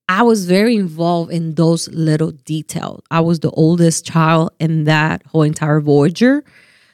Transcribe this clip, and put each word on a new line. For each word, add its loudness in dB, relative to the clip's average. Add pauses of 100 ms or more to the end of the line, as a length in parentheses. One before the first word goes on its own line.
I 0
was 2
very 2
involved -2
in -6
those 0
little -2
details. -10
I -2
was 0
the -2
oldest 2
child 0
in -2
that -2
whole 0
entire 0
Voyager. 2 (500)